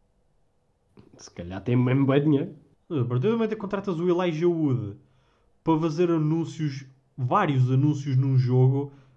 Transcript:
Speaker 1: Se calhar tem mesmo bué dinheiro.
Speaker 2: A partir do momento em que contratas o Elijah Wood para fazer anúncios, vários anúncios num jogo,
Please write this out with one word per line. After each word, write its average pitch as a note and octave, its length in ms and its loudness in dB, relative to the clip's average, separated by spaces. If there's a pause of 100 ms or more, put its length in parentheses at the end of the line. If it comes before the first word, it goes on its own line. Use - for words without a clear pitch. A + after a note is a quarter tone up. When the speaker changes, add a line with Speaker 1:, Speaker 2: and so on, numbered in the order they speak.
(1160)
Speaker 1:
Se - 140 -20
calhar F2+ 320 -12
tem B2 140 0
mesmo B2+ 300 2
bué C3+ 140 4
dinheiro. D3+ 340 0 (360)
Speaker 2:
A C#3+ 140 -2
partir B2+ 240 -2
do A3+ 40 2
momento A3+ 200 -2
em - 40 -6
que A3 40 -10
contratas G3 380 -6
o F3 100 -2
Elijah F3 400 0
Wood B2+ 480 -2 (680)
para D#3+ 160 2
fazer E3 300 0
anúncios, D#3 760 -2 (300)
vários C3+ 540 0
anúncios C#3+ 460 0
num C3+ 220 2
jogo, B2+ 540 2 (240)